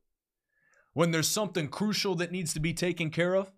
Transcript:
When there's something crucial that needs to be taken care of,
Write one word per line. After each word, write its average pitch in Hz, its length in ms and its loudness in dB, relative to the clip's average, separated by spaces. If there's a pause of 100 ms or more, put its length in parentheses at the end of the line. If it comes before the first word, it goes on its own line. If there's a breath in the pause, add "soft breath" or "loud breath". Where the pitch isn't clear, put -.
(920)
When 165 200 2
there's 160 160 2
something 185 420 -2
crucial 202 460 0
that 170 160 -2
needs 180 220 -4
to 156 60 -4
be 165 140 0
taken 170 380 0
care 180 240 2
of, 190 220 2